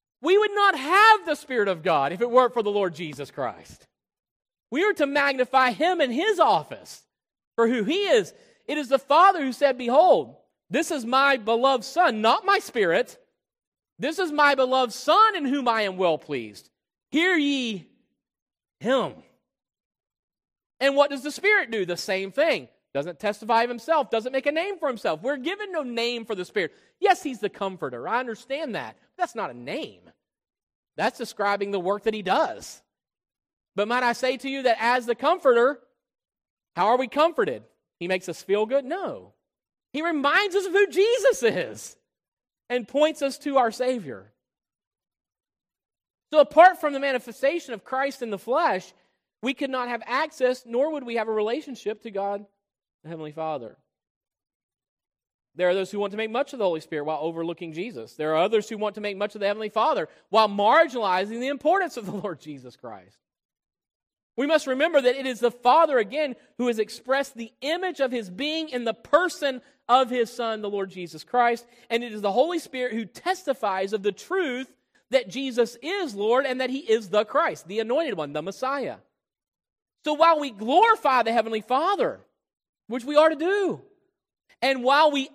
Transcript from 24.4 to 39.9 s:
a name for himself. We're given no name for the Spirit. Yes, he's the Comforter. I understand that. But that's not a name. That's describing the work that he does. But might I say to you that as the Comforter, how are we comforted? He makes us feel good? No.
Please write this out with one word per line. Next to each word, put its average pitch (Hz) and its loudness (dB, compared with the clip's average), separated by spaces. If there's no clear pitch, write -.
a 294 2
name 359 -4
for 311 -4
himself. 175 -4
We're 277 -4
given 381 -8
no 320 -4
name 240 -6
for 214 -6
the 180 -8
Spirit. 175 -4
Yes, 359 2
he's 262 -8
the 202 -4
Comforter. 151 -8
I 220 -2
understand 254 -8
that. 117 -10
But 359 -14
that's - -4
not 185 -6
a - -16
name. 120 -12
That's 208 -2
describing 202 -4
the 196 -2
work 196 -2
that 220 0
he 214 -8
does. 180 -2
But 208 -2
might 247 0
I 240 2
say 254 -2
to 269 -8
you 269 -4
that 233 2
as 240 2
the 233 -2
Comforter, 269 2
how 180 2
are 247 6
we 262 -2
comforted? 220 0
He 170 -6
makes 185 -2
us 165 -10
feel 208 0
good? 262 0
No. 247 -8